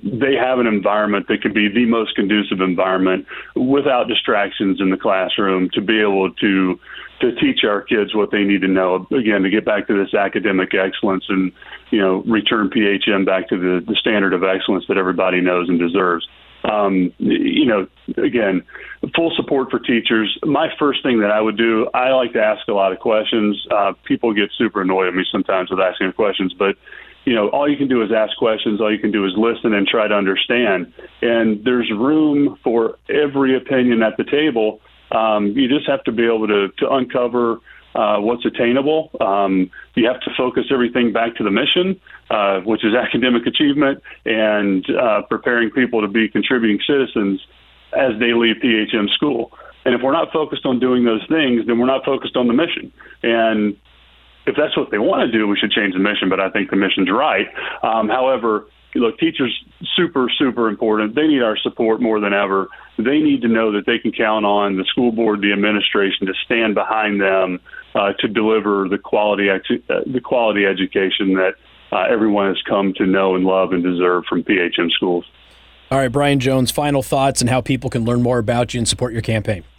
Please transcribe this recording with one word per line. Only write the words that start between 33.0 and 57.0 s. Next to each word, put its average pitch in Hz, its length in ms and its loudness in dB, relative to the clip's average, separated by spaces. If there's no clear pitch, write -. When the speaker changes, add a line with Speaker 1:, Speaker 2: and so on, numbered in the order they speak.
Speaker 1:
every 139 460 2
opinion 123 460 2
at 110 140 0
the 113 80 -2
table. 117 560 0
Um, 110 360 2
you 123 200 0
just 143 200 0
have 139 160 0
to 120 80 -2
be 113 120 0
able 113 220 2
to, 101 220 2
to 139 120 0
uncover, 123 720 0
uh, 107 240 2
what's 117 260 -2
attainable. 135 640 0
Um, 98 500 0
you 113 120 2
have 127 140 0
to - 160 -6
focus 127 340 0
everything 120 420 0
back 107 240 -2
to 117 80 -4
the 101 60 0
mission, 180 500 0
uh, 101 300 2
which 107 240 -2
is 107 100 2
<laughs> 120 120 2
academic 120 400 0
achievement 139 560 0
and, 104 640 0
uh, 107 320 2
preparing 117 480 -2
people 123 300 0
to 104 80 -2
be 110 200 0
contributing 110 580 0
citizens 110 540 0
as 127 280 0
they 120 140 2
leave 117 260 2
P 117 160 2
H 107 180 -2
M 104 140 0
school. 120 420 -2
And 123 100 2
if 113 80 -2
we're 131 100 0
not 165 200 0
focused 147 340 -4
on 127 120 0
doing 127 260 2
those 110 240 0
things, 127 380 0
then 117 120 0
we're 120 80 2
not 131 180 0
focused 135 320 -4
on 123 100 2
the 117 60 2
mission. - 400 -2
And 110 540 0
if 135 100 -2
that's 151 200 0
what 143 140 -2
they 104 80 -2
wanna 180 340 0
do, 107 160 2
we 101 80 0
should 104 140 -2
change 101 240 0
the 92 60 0
mission, 101 280 0
but 92 120 0
I 95 100 0
think 98 200 -4
the 101 60 0
mission's 95 340 0